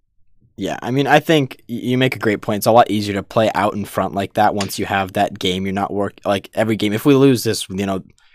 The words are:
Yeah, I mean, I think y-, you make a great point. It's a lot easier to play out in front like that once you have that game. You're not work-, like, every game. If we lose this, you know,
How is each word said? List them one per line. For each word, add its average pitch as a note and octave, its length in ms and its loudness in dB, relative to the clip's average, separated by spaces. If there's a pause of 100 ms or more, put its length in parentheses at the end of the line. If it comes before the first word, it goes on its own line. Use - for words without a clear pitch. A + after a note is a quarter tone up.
(560)
Yeah, F2 260 -6
I A2 80 -6
mean, C3+ 160 -2
I C#3+ 140 4
think D3 480 0
y-, A#2 80 -8
you B2+ 220 -2
make C3 180 0
a - 20 -10
great G#2 220 0
point. G#2+ 180 -4
It's - 80 -2
a A2+ 60 4
lot A#2 180 8
easier G2+ 240 -2
to G2 80 -4
play A2 320 0
out G2 200 0
in G2+ 100 -6
front F#2+ 300 -4
like G2 200 -6
that G#2 200 2
once G2 240 -6
you F#2+ 80 -4
have G2 260 -2
that G2+ 260 -2
game. F#2+ 280 -2
You're F#2+ 80 -4
not G2+ 180 -4
work-, G2 320 -4
like, G2 300 -2
every A2 220 0
game. G#2 180 -2
If A2 100 -4
we C#3+ 100 6
lose C3+ 300 4
this, G#2+ 240 -4
you G2 180 -4
know, F#2+ 160 -2 (320)